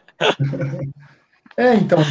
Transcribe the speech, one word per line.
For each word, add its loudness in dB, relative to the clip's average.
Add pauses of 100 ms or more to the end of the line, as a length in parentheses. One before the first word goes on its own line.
(180)
<laughs> -4 (640)
É, 4
então, 2 (120)